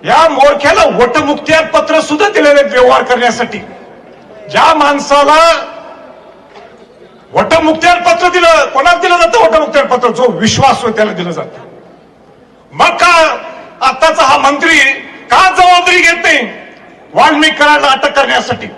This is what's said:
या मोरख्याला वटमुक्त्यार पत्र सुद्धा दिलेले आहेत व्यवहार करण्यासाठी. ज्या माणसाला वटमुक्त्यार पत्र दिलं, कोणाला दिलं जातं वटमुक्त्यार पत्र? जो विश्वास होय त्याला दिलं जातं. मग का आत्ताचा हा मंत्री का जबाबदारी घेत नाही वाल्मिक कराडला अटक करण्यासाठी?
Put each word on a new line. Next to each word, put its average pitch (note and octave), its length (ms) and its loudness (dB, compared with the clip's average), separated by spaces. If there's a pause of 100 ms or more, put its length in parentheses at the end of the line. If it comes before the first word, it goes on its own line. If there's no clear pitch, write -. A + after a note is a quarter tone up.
या D4 240 2
मोरख्याला C#4+ 560 2
वटमुक्त्यार C#4+ 800 0
पत्र D#4+ 360 0
सुद्धा D4+ 280 -2
दिलेले D4 320 2
आहेत A#3 120 -2
व्यवहार B3 300 2
करण्यासाठी. A#3 560 -4 (920)
ज्या D4 240 2
माणसाला D4 920 2 (1600)
वटमुक्त्यार D#4+ 680 0
पत्र F4 280 0
दिलं, E4 380 2
कोणाला E4+ 320 0
दिलं F4 200 0
जातं E4+ 200 2
वटमुक्त्यार D#4 480 0
पत्र? B3 220 -2
जो A#3+ 220 0
विश्वास A3+ 520 0
होय A3+ 100 -2
त्याला G#3+ 200 -2
दिलं F3 180 -8
जातं. - 420 -14 (1000)
मग - 140 -2
का E4+ 500 2 (460)
आत्ताचा D4 400 0
हा C4+ 160 2
मंत्री D4+ 400 0 (520)
का F#4 200 2
जबाबदारी F4+ 500 2
घेत E4+ 240 0
नाही C#4+ 240 -2 (680)
वाल्मिक D4 480 0
कराडला D4 240 2
अटक C#4 300 -2
करण्यासाठी? B3 500 -4 (100)